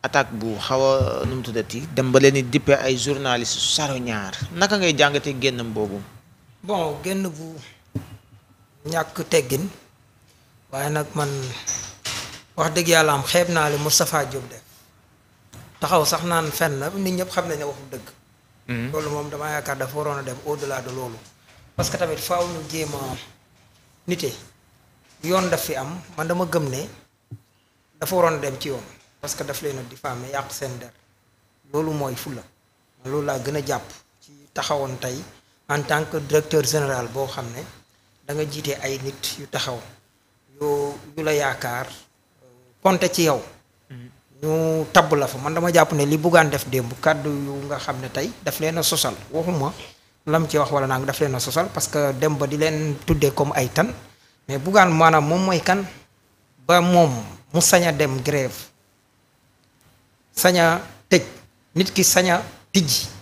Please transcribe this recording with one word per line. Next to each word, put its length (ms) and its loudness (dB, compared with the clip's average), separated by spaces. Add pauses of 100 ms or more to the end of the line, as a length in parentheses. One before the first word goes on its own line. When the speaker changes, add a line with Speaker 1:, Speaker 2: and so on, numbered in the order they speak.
Speaker 1:
attaque 300 0
bu 240 -6
xaw 240 0
a, 460 2
nu 80 -4
mu 80 -6
tuddati, 500 -6
dem 180 0
ba 80 8
leen 140 8
di 160 0
dippe 240 2
ay 240 2
journaliste 640 -2
charognard. 760 -2 (220)
Naka 220 2
ngay 200 2
jàngatee 420 4
génnam 320 -2
boobu? 300 -4 (640)
Speaker 2:
Bon, 400 -2
génn 260 -4
bu 240 -14 (1400)
ñàkk 400 -4
teggin, 400 2 (1000)
waaye 180 -4
nag 240 -2
man 160 -2 (1300)
wax 160 0
dëgg 140 0
yàlla 260 6
am 100 0
xeeb 260 2
naa 200 2
li 80 0
Moustapha 480 2
Diop 240 -8
def. 120 -18 (1160)
Taxaw 260 4
sax 180 0
naan 280 0
fen 280 0
la, 100 -4
nit 240 -2
ñëpp 160 -2
xam 180 -2
nañ 120 -4
ne 60 -6
waxul 260 -10
dëgg. 160 -14 (640)
Speaker 1:
Mhm. 220 -4
Speaker 2:
Loolu 180 -4
moom 200 -6
dama 220 -6
yaakaar 260 -4
dafa 200 -6
waroon 220 -2
a 40 -8
dem 140 -8 (100)
au-delà 340 -4
de 80 -10
loolu. 280 -8 (580)
Parce 160 -2
que 60 -4
tamit 200 -2
faaw 300 -2
ñu 120 -6 (120)
jéem 240 -4
a 180 -6 (960)
nite. 260 -2 (920)
Yoon 260 2
daf 140 0
fi 120 -4
am, 240 -6 (180)
man 100 -4
dama 180 -2
gëm 240 0
ne 180 -6 (1120)
dafa 160 -2
waroon 220 4
a 40 -4
dem 180 -4
ci 100 -6
yoon. 120 -6 (400)
Parce 140 -8
que 80 -8
daf 180 -8
leen 160 -6
a 60 -10
diffamé, 500 -10
yàq 180 -4
seen 280 -8
der. 100 -16 (840)
Loolu 220 0
mooy 220 -4
fulla. 260 -12 (640)
Loolu 220 -2
laa 100 -2
gën 200 -4
a 60 -2
jàpp 200 -4 (360)
ci 120 -20 (220)
taxawoon 460 -2
tey 220 -8 (480)
en 140 0
tant 280 0
que 60 -2
directeur 480 2
général 480 0
boo 140 -4
xam 180 -8 (100)
ne 60 -12 (680)
da 60 -6
nga 160 -2
jiite 320 -6
ay 220 -4
nit 360 -8
yu 80 -12
taxaw, 320 -4 (800)
yu, 80 -2 (500)
yu 60 -6
la 100 2
yaakaar, 540 -2 (960)
compter 300 4
ci 120 0
yow. 180 4 (480)
Speaker 1:
Mhm. 200 -18 (320)
Speaker 2:
Ñu 500 0
tabb 220 6
la 140 2
fa. 100 -8
Man 160 -4
dama 180 0
jàpp 220 6
ne 120 4
li 120 2
Bougane 320 6
def 180 -4
démb, 240 -2 (100)
kàddu 280 0
yu 240 -4 (140)
nga 100 -6
xam 240 -6
ne 80 -8
tey 220 -4 (120)
daf 160 -4
leen 200 0
a 40 -2
sosal. 300 0 (180)
Waxuma 400 -2 (540)
lam 240 2
ci 80 2
wax 140 2
wala 160 2
naan 180 0
daf 140 -4
leen 160 2
a 40 -2
sosal, 340 0
parce 140 -2
que 320 0
dem 180 2
ba 100 0
di 100 -2
leen 380 0 (100)
tuddee 280 4
comme 220 0
ay 140 0
tan. 180 2 (600)
Mais 100 -4
Bougane 340 6
maanaam 360 8
moom 180 2
mooy 160 2
kan 240 2 (840)
ba 140 8
moom 300 8 (420)
mu 80 4
sañ 260 6
a 40 2
dem 320 0
grève, 300 -2 (1800)
sañ 240 6
a 220 6 (280)
tëj, 140 6 (520)
nit 180 2
ki 100 4
sañ 280 4
a 100 4 (300)
tijji. 360 2 (140)